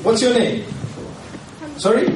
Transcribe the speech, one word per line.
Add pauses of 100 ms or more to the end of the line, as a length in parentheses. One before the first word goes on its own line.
What's
your
name? (1120)
Sorry?